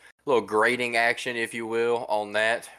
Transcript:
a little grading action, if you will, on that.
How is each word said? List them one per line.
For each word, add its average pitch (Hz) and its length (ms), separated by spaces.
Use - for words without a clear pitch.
a - 40
little 113 160
grading 120 520
action, 120 400
if 113 160
you 117 120
will, 117 440
on 104 240
that. 110 460